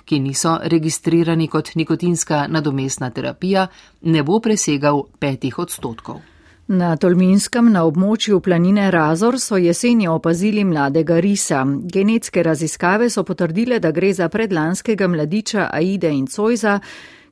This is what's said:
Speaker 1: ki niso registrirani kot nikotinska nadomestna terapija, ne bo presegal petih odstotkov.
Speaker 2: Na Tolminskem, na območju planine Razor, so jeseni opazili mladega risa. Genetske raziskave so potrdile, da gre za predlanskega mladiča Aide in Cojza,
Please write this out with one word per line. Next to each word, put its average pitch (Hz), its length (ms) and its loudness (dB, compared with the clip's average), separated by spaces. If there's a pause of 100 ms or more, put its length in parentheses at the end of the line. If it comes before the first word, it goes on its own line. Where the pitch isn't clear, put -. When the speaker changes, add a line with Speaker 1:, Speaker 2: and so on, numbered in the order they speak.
Speaker 1:
ki 147 140 -2
niso 135 440 -2
registrirani 165 840 0
kot - 280 -4
nikotinska 160 720 -2
nadomestna 135 640 -4
terapija, 180 580 -2 (340)
ne 160 220 2
bo 190 160 2
presegal 147 680 0 (120)
petih 135 400 -4
odstotkov. - 600 -10 (460)
Speaker 2:
Na 175 320 2
Tolminskem, 190 720 4
na 175 160 4
območju 190 560 2
planine 190 480 2
Razor, 175 480 2
so - 160 -4
jeseni 190 520 2
opazili 170 600 0
mladega 160 560 2
risa. 190 400 0
Genetske 180 800 0
raziskave 170 680 0
so 202 140 -4
potrdile, 196 560 -2
da 165 120 0
gre 175 220 0
za 175 160 0
predlanskega 190 800 -2
mladiča 175 640 -2
Aide 170 400 -2
in 135 160 -2
Cojza, 208 520 0 (520)